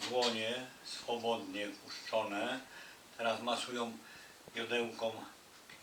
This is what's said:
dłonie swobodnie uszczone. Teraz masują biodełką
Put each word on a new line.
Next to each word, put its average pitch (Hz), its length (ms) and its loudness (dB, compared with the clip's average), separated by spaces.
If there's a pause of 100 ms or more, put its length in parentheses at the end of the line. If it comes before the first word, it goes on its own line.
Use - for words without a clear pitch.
dłonie 120 580 4 (180)
swobodnie 107 840 0 (180)
uszczone. 110 720 0 (580)
Teraz 113 240 2
masują 120 560 0 (580)
biodełką 113 680 0 (600)